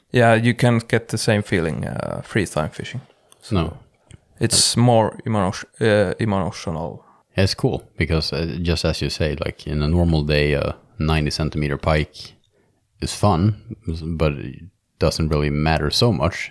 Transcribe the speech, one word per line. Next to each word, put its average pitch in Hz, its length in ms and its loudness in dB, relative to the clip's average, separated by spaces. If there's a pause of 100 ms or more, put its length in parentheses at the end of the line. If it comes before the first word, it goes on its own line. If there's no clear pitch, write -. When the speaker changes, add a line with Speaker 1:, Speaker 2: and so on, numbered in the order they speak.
(120)
Speaker 1:
Yeah, 117 220 6
you 117 200 4
can't 117 340 2
get 117 200 0
the 113 100 -2
same 104 240 2
feeling, 82 440 -2
uh, - 360 -6
free - 240 -2
time 78 240 -2
fishing. - 300 -10 (400)
So - 160 -4
Speaker 2:
No. 85 200 0 (600)
Speaker 1:
it's - 380 0
more 117 500 4
emo-, 107 260 0 (280)
uh, 104 380 2
emotional. 95 880 -4 (320)
Speaker 2:
It's 95 180 2
cool 107 280 -2 (160)
because, 82 340 0
uh, 82 300 -4
just 87 220 0
as 80 180 0
you 71 80 -2
say, 73 340 -2
like, - 220 -8
in 76 160 -2
a 76 60 0
normal 82 340 2
day, 73 320 2
a 69 220 -2 (220)
ninety 78 320 0
centimeter 76 460 -2
pike - 560 -2 (720)
is - 120 -6
fun, 101 420 2 (600)
but 78 160 2
it 65 300 -10 (360)
doesn't 80 300 0
really 73 220 0
matter 76 400 0
so 120 220 2
much 78 380 -2